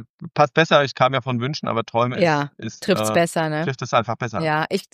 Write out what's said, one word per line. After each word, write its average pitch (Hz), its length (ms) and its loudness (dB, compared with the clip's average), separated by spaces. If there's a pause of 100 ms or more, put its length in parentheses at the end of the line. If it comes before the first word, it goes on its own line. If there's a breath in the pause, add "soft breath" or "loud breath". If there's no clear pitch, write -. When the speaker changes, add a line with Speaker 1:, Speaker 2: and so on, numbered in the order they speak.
(340)
Speaker 1:
passt 147 200 2
besser, 160 280 4
ich 135 140 -4
kam 135 180 4
ja 131 60 0
von 123 200 -2
Wünschen, 135 280 -6
aber 113 160 -2
Träume 123 360 -2
Speaker 2:
Ja, 151 360 2
Speaker 1:
ist, - 180 -10
ist, - 80 -20
Speaker 2:
trifft's 110 280 0
Speaker 1:
äh, - 20 0
Speaker 2:
besser, 170 360 0
ne? 151 140 -4
Speaker 1:
trifft 135 180 -6
es 131 140 -4
einfach 113 220 0
besser. 117 260 -4
Speaker 2:
Ja, 156 280 0
ich, 190 240 -4